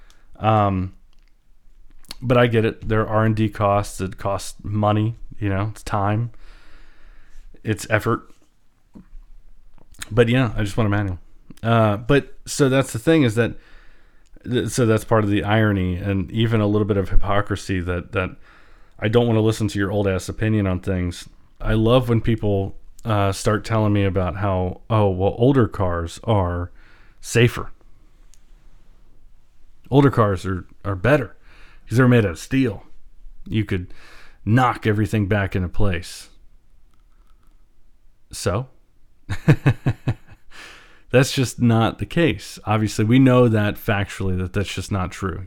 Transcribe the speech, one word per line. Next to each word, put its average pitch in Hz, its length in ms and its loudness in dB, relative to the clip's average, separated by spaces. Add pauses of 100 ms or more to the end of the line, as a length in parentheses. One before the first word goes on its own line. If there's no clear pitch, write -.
(360)
Um, 98 580 2 (1300)
but 123 160 0
I 123 100 6
get 113 180 2
it. - 240 -4
There 110 140 2
are - 60 -4
R 110 180 2
and 110 100 2
D 107 120 0
costs. 101 520 -2
It 95 180 -6
costs - 460 -6
money, 107 500 0 (240)
you 104 100 -4
know? 98 220 -2
It's - 120 -16
time. 107 500 -2 (1300)
It's - 260 -4
effort. 110 440 -2 (1800)
But 117 180 4
yeah, 123 280 2
I 110 80 0
just 101 120 -4
want 110 120 2
a - 20 0
manual. 101 300 -2 (420)
Uh, 110 340 2
but 131 380 0 (100)
so - 240 0
that's 135 240 0
the 120 60 -6
thing 160 240 4
is 107 140 2
that, 113 200 0 (840)
th-, 110 260 -2
so 123 160 0
that's 110 200 2
part 110 180 2
of 101 80 -2
the 101 140 2
irony 101 500 2
and 98 380 -2
even 117 280 0
a 104 60 2
little 104 200 2
bit 101 100 0
of 92 140 0
hypocrisy 101 680 2
that, 87 340 -6
that 92 180 -2 (680)
I 107 100 -4
don't 120 200 4
wanna 110 140 4
listen 107 260 0
to 101 100 -4
your 98 140 -2
old 104 160 0
ass 92 200 -2
opinion 110 380 -2
on 90 140 -2
things. 90 480 -4 (320)
I 110 140 0
love 113 340 2
when 117 120 2
people, 101 560 0 (280)
uh, 101 280 0
start 107 320 -2
telling 107 280 0
me 101 120 2
about 92 320 0
how, 92 520 -2
"Oh, 107 220 4
well, 95 260 0
older 127 300 4
cars 87 580 -4
are 87 460 0 (500)
safer. - 500 2 (2250)
Older 135 200 6
cars 101 360 0
are, 92 200 -6 (180)
are 98 100 -4
better 120 420 0 (520)
'cause 113 100 2
they're 127 100 6
made 120 160 6
out 90 80 -2
of 78 60 -10
steel. 131 460 -2 (600)
You 104 200 -2
could 92 280 -6 (520)
knock 120 420 2
everything 107 400 0
back 101 300 -2
into 90 120 -2
place." - 640 0 (2000)
So? 120 380 -4 (600)
<laughs> - 200 0 (1600)
That's 131 220 2
just - 280 -2
not 113 380 2
the 101 80 -6
case. 135 580 -2
Obviously, 107 400 0
we 120 140 4
know 127 280 6
that 104 280 2
factually 95 640 -4
that 92 160 -6
that's 101 200 -2
just - 160 -10
not 92 220 -4
true. 95 340 -8